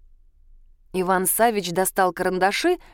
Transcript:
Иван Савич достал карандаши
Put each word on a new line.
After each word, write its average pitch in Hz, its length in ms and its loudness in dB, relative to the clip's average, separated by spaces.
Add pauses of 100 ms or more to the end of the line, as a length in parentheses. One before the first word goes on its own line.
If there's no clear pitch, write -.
(920)
Иван 185 340 0
Савич 202 460 0
достал 185 400 0
карандаши 185 640 0 (160)